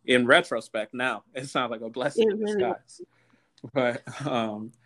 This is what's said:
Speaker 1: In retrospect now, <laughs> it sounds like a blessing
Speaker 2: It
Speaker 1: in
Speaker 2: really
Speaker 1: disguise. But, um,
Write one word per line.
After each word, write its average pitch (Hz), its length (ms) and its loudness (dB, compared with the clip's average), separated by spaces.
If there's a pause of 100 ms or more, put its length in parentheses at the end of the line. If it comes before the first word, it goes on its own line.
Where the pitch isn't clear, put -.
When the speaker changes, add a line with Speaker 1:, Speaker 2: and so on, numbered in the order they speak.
Speaker 1:
In 123 220 4
retrospect 120 680 2
now, 123 340 -4
<laughs> - 60 -20
it 135 140 -10
sounds 127 220 -2
like 113 120 -6
a 113 80 -8
blessing 143 380 2
Speaker 2:
It 202 40 2
Speaker 1:
in 208 80 -2
Speaker 2:
really 208 360 -2
Speaker 1:
disguise. - 260 -20 (720)
But, 123 280 0 (240)
um, 110 460 -4 (140)